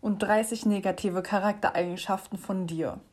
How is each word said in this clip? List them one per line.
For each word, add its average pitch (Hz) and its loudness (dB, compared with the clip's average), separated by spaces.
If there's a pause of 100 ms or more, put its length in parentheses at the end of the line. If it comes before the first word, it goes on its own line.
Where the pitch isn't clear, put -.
und 208 0
dreißig 220 2
negative 190 2
Charaktereigenschaften 190 0
von 190 -4
dir. 165 -4 (120)